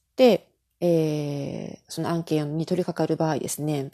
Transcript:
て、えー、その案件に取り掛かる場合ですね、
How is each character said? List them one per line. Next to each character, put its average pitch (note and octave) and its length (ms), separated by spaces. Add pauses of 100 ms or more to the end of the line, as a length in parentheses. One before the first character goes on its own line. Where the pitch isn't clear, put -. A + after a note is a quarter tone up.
(160)
て、 B3 320 (320)
え D3+ 960
ー、 - 100
そ - 120
の - 80
案 E3+ 160
件 D3+ 320
に D#3+ 80
取 F3+ 140
り F3+ 60
掛 E3+ 120
か D#3+ 100
る D#3+ 100
場 D#3+ 140
合 D3+ 80
で - 100
す - 140
ね、 D3 300